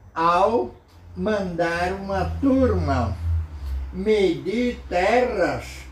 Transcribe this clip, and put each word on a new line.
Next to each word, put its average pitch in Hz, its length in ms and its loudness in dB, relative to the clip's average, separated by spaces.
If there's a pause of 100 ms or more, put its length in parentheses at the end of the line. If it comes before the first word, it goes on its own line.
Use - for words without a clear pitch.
(120)
ao 175 640 2 (420)
mandar 180 760 -2
uma 196 320 -2 (160)
turma 185 760 2 (760)
medir 196 960 0
terras 185 760 2 (280)